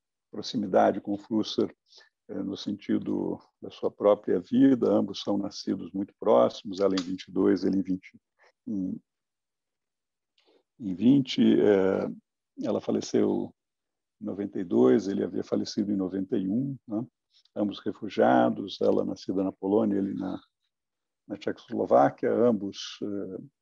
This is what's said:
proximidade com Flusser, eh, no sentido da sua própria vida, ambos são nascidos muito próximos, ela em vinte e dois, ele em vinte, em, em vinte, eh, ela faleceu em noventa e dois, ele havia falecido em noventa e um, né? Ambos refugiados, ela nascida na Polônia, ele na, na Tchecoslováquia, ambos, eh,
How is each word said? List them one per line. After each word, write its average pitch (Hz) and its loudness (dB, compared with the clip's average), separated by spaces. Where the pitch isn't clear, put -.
proximidade 104 0
com 101 -4
Flusser, 107 -2
eh, - -10
no 147 -8
sentido 101 -4
da 110 -14
sua - -6
própria 104 2
vida, 117 4
ambos 101 0
são 101 -2
nascidos 98 -6
muito 98 -6
próximos, 104 2
ela 95 2
em 92 -4
vinte 90 -8
e - -20
dois, 95 2
ele 98 0
em 95 0
vinte, 92 -8
em, 92 -6
em 95 -6
vinte, 127 4
eh, 98 4
ela 101 -2
faleceu 101 -2
em 107 -12
noventa 101 -8
e 98 -4
dois, 113 4
ele 104 -2
havia 98 -4
falecido 104 -4
em 101 0
noventa 95 -4
e 95 -2
um, 131 -2
né? 117 -6
Ambos 101 -4
refugiados, 113 0
ela 101 2
nascida 98 -4
na 95 -4
Polônia, 101 0
ele 98 -4
na, 95 -8
na 101 -8
Tchecoslováquia, 120 0
ambos, 107 -2
eh, 98 -8